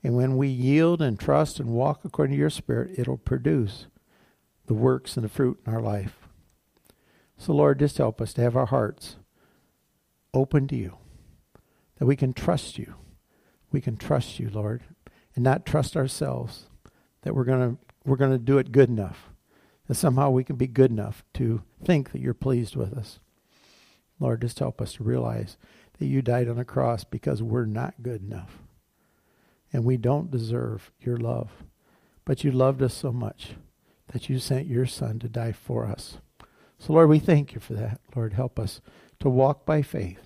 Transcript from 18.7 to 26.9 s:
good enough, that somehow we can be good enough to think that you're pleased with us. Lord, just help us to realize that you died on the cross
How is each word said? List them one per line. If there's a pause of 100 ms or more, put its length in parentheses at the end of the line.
good
enough, (580)
that
somehow
we
can
be
good
enough (120)
to (220)
think
that
you're
pleased
with
us. (1000)
Lord,
just
help
us
to
realize (420)
that
you
died
on
the
cross